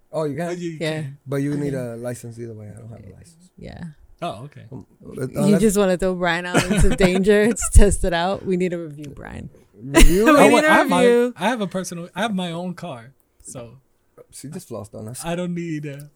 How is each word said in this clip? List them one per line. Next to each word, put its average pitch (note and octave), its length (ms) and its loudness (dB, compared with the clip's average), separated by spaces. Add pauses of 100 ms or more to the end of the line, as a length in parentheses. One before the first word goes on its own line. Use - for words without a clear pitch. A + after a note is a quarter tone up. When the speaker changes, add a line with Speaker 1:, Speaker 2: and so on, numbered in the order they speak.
(120)
Speaker 1:
Oh, D#3 140 -4
you C#3 100 -6
can? E3+ 120 -6
Speaker 2:
Oh, E3+ 40 -6
you F3 280 -8
Speaker 3:
Yeah. D#3 220 -6
Speaker 2:
can. C#3 240 -12
Speaker 1:
But C3+ 120 -6
you C#3+ 180 -2
need C#3+ 180 -4
Speaker 3:
Yeah. B2 220 -8
Speaker 1:
a - 20 -14
license A#2+ 420 -12
either A#2 140 -12
way. G#2+ 220 -16
I A2+ 40 -18
don't A2+ 100 -18
have A2 160 -18
a F#2 80 -20
license. - 440 -20
Speaker 3:
Yeah. - 260 -16 (380)
Speaker 2:
Oh, C3 240 -10
okay. A2 260 -20
Speaker 1:
Um, B2+ 140 -16 (160)
Speaker 3:
You - 200 -14 (140)
Speaker 1:
unless G3 260 2
Speaker 3:
just G3+ 160 2
wanna F#3 200 2
throw F#3 180 -2
Brian F3 300 -4
out F3+ 240 0
into G3 260 4
Speaker 1:
<laughs> F#3+ 120 4
Speaker 3:
danger G#3 460 2
to - 100 -6 (100)
test G3 300 8
it F3+ 100 -2
out. F3+ 320 -4
We F#3 120 -2
need F3+ 160 -2
a F3 60 -8
review, D3 360 -14
Brian. - 340 -16 (240)
Speaker 1:
Review? C#3+ 520 6
Speaker 3:
<laughs> D4+ 80 8
We C#4+ 60 8
Speaker 2:
I G3+ 80 8
Speaker 3:
need A#3 60 6
Speaker 2:
wa-, A#3 60 6
Speaker 3:
a D4+ 80 2
Speaker 2:
I D#4 60 6
have D#4 160 4
my, A3+ 160 2
Speaker 3:
review. A#3+ 320 4
Speaker 2:
I F3 120 -2
have A#3+ 120 -4
a G3 60 -4
personal, F3 480 -10
I F#3 60 -6
have A3 140 -2
my F3+ 160 -6
own F3 220 -8
car, C#3 400 -14 (280)
so. A#2+ 360 -18 (540)
Speaker 1:
She - 180 -16
just F3 200 -14
flossed G#2 260 -14
on A2 120 -12
us. B2 160 -14
Speaker 2:
I E3+ 120 -6
don't F3+ 180 -6
need, E3 340 -8
uh, C#3 100 -14 (180)